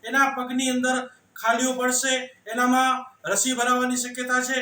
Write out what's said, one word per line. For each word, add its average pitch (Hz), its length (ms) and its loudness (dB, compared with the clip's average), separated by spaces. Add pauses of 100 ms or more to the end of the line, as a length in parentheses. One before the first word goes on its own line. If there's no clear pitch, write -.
એના 269 220 2 (100)
પગની 254 340 -2
અંદર 254 260 0 (380)
ખાલીઓ 233 400 0
પડશે, 254 380 0 (340)
એનામાં 254 580 2 (280)
રસી 254 220 0
ભરાવાની 247 420 2
શક્યતા 254 520 -2
છે. 262 140 0